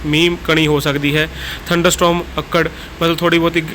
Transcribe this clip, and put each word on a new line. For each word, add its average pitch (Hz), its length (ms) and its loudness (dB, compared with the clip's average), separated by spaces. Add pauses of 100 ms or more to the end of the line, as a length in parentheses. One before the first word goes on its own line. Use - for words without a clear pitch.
ਮੀਂਹ 165 300 2 (100)
ਕਣੀ 160 200 2
ਹੋ 151 140 2
ਸਕਦੀ 143 360 0
ਹੈ। 156 120 0 (380)
ਥੰਡਰਸਟਾਰਮ, 175 560 2 (160)
ਅੱਕੜ, 160 300 0 (340)
ਮਤਲਬ 165 140 2
ਥੋੜ੍ਹੀ 170 220 2
ਬਹੁਤੀ 170 240 0 (120)